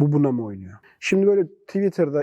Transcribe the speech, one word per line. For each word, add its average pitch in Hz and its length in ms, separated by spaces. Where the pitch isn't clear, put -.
Bu 147 120
buna 143 200
mı 117 120
oynuyor?" 95 300
Şimdi 196 260
böyle 202 200
Twitter'da, 165 760